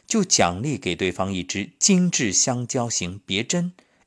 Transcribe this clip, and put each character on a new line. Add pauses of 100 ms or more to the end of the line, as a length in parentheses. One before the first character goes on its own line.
就
奖
励
给
对
方
一
支
精
致
香
蕉
型
别
针， (320)